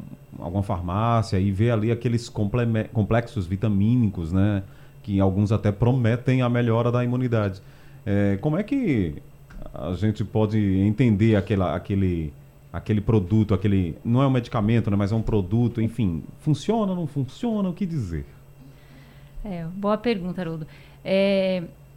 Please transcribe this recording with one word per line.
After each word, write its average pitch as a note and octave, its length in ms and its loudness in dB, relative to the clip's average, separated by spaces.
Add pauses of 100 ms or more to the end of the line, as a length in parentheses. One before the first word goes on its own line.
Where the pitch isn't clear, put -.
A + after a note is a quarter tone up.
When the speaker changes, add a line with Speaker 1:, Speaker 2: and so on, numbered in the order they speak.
(380)
Speaker 1:
alguma F2+ 240 -4
farmácia G2+ 800 0
e G2 100 2
ver G#2+ 220 2
ali A2 200 2
aqueles A#2 380 0
compleme-, A2 600 0
complexos G#2+ 580 0
vitamínicos, G2 880 2
né? G2 300 2 (380)
Que G2+ 180 0
alguns F#2+ 320 2
até G#2 200 2
prometem A#2+ 720 2
a B2 80 2
melhora A#2+ 420 2
da B2 120 0
imunidade. A#2 580 0 (440)
É, G2 360 2
como D3+ 160 0
é G3+ 60 -2
que C#3 520 0 (580)
a D2+ 200 -6
gente G#2 300 -2
pode G#2+ 360 0
entender G#2+ 800 4
aquela, F#2+ 380 0
aquele, F2+ 580 -2 (380)
aquele G#2 300 -2
produto, G#2+ 520 2
aquele, F#2 500 0
não A#2+ 180 2
é C#3 60 4
um C3+ 40 2
medicamento, A2+ 600 0
né, G2+ 60 0
mas G2+ 140 0
é A2+ 40 0
um A2+ 60 0
produto, A2 600 0
enfim, G2+ 400 -2 (200)
funciona, G3 520 -2
não F3 140 -4
funciona, G3 640 -4
o F3 40 -6
que G3+ 120 -4
dizer? F#2+ 400 -6 (1160)
Speaker 2:
É, F3+ 220 -8 (100)
boa G3+ 220 0
pergunta, F#3 440 -4
Haroldo. E3 240 -6 (380)
É, F#3+ 600 0 (340)